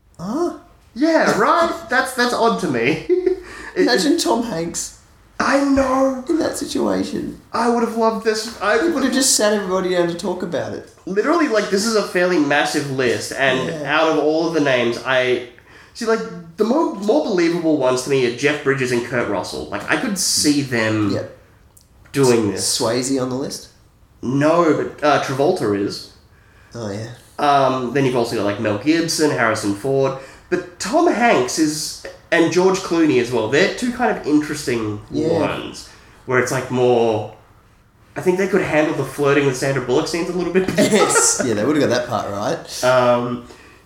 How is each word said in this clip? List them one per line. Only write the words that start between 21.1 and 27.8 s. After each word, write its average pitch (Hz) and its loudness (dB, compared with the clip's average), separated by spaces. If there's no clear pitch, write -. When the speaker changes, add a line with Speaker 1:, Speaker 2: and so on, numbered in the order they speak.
Speaker 1:
Yep. - -6
Speaker 2:
doing 117 4
this. - -2
Speaker 1:
Swayze 127 0
on 127 -2
the 123 -4
list? - -8
Speaker 2:
No, 151 2
but, - -12
uh, 143 2
Travolta 135 0
is. 98 -4
Speaker 1:
Oh, 113 -8
yeah. 110 -8
Speaker 2:
Um, 131 2